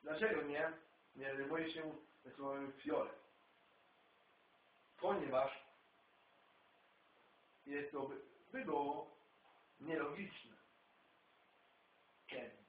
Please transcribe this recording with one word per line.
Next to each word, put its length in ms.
Dlaczego 380
nie, 300
nie 200
zajmuje 380
się 220
słowem 380
fiolet? 480
Ponieważ 680
jest 260
to 100
by, 200
by 140
było 520
nielogiczne. 760
Candy. 400